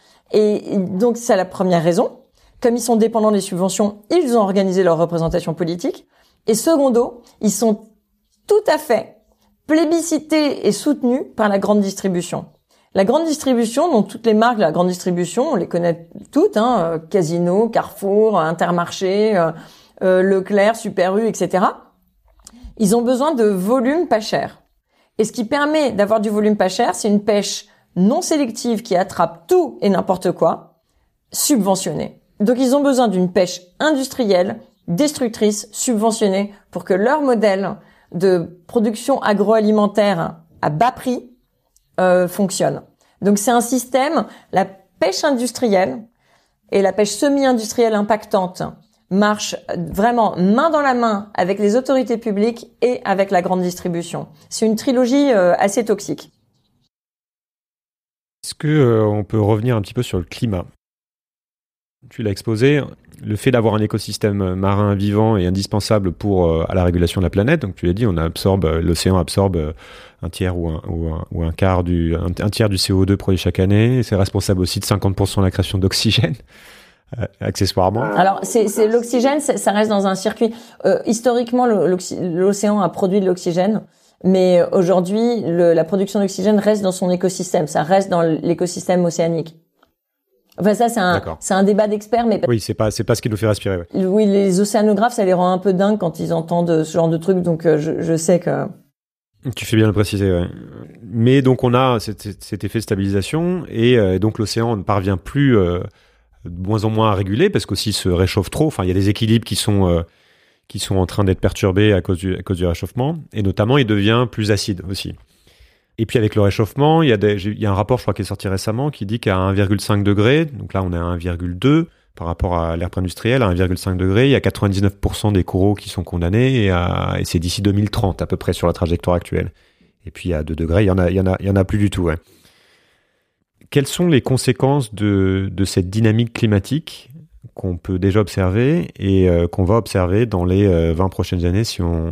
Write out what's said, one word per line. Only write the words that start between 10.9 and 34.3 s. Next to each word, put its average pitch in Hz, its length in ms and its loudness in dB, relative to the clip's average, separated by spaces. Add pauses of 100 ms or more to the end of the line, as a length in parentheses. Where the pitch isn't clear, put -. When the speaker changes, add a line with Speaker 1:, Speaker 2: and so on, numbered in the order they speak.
Speaker 1:
par 214 120 2
la 196 100 2
grande 208 220 2
distribution. 190 640 -4 (480)
La 196 100 2
grande 285 200 2
distribution, 269 640 0
dont 220 120 4
toutes - 240 -8
les 220 80 4
marques 226 220 2
de 208 60 0
la 156 100 2
grande 180 160 0
distribution, 180 640 -2
on - 20 0
les 175 140 -2
connaît 170 400 -2 (240)
toutes, 403 240 2
hein, 233 240 2
euh, 165 180 -2
Casino, 175 680 0
Carrefour, 208 720 0
Intermarché, 180 960 0
euh, 165 160 2 (500)
euh, 185 200 4
Leclerc, 196 520 2
Super 196 420 -2
U, 226 120 0
et 185 60 -4
cetera, 185 600 -2 (840)
ils 214 180 2
ont 240 60 0
besoin 262 300 0
de 233 120 2
volume 233 640 0
pas 226 120 2
cher. - 400 -6 (600)
Et 220 40 2
ce - 80 -6
qui 247 120 -4
permet 294 480 0
d'avoir 202 280 0
du 214 100 -2
volume 208 260 2
pas 190 140 2
cher, 233 240 0
c'est - 140 -4
une 208 140 2
pêche 208 440 -2 (280)
non 226 280 2
sélective 247 580 -2
qui 196 160 -2
attrape 185 500 -2
tout 349 360 0
et 208 80 2
n'importe 185 420 0
quoi, - 480 -2 (500)
subventionnée. 185 920 -2 (180)
Donc 226 180 2
ils 262 160 2
ont 285 80 2
besoin 247 240 2
d'une 185 240 0
pêche 180 300 -2 (200)
industrielle, 226 800 0 (280)